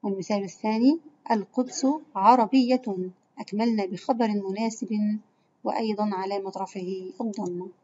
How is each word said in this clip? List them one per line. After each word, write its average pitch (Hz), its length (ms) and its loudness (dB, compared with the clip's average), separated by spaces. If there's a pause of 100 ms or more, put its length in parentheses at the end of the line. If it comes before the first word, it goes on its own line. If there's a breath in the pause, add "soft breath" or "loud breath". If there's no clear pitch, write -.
والمثال 196 400 -2
الثاني، 226 560 2 (320)
القدس 247 560 -2 (280)
عربية، 240 640 6 (580)
أكملنا 214 460 0
بخبر 226 420 0
مناسب 208 920 -2 (440)
وأيضًا 214 500 -2
علامة 196 440 -2
رفعه 185 540 -6 (100)
الضمة. 190 480 -6 (140)